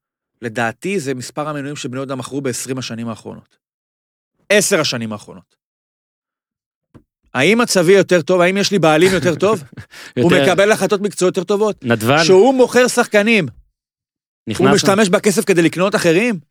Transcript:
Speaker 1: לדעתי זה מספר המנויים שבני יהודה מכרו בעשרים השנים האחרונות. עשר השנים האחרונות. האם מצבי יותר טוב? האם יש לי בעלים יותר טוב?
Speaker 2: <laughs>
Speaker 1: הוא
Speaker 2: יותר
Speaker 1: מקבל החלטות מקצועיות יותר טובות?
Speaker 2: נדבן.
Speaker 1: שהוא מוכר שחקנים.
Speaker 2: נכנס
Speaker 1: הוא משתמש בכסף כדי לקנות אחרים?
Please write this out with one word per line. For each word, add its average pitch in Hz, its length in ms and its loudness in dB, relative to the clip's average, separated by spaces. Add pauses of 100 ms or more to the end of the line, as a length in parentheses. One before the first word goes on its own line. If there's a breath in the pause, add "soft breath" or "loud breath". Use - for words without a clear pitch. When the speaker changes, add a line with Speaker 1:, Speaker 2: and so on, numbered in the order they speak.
(420)
Speaker 1:
לדעתי 120 580 -6
זה 139 140 -6
מספר 147 360 -10
המנויים 147 260 -10
שבני 127 220 -10
יהודה 135 180 -8
מכרו 131 260 -10
בעשרים 127 360 -6
השנים 117 320 -10
האחרונות. 104 480 -16 (920)
עשר 196 320 2
השנים 113 320 -6
האחרונות. 90 420 -18 (1800)
האם 170 280 0
מצבי 185 300 2
יותר 180 300 4
טוב? 180 200 0
האם 185 160 2
יש 196 140 -2
לי 196 80 0
בעלים 160 340 2
יותר 175 220 -2
טוב? 190 280 -2
Speaker 2:
<laughs> - 560 -18
Speaker 1:
הוא 120 140 4
Speaker 2:
יותר 139 180 2
Speaker 1:
מקבל 202 200 2
החלטות 190 300 0
מקצועיות 185 360 -2
יותר 180 100 -6
טובות? 208 360 -2
Speaker 2:
נדבן. 120 400 0
Speaker 1:
שהוא 190 300 6
מוכר 247 340 2
שחקנים. 214 580 2 (1040)
Speaker 2:
נכנס 113 180 0
Speaker 1:
הוא 143 80 4
משתמש 196 340 2
בכסף 196 360 0
כדי 175 160 2
לקנות 180 340 0
אחרים? 185 440 0 (100)